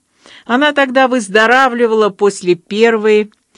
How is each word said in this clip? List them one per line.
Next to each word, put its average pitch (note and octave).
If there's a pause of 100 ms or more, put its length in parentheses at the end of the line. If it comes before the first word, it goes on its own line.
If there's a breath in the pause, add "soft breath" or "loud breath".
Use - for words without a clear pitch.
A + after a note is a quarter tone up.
(460 loud breath)
Она C#4+
тогда C4
выздоравливала A#3
после G3
первой G#3+ (260 soft breath)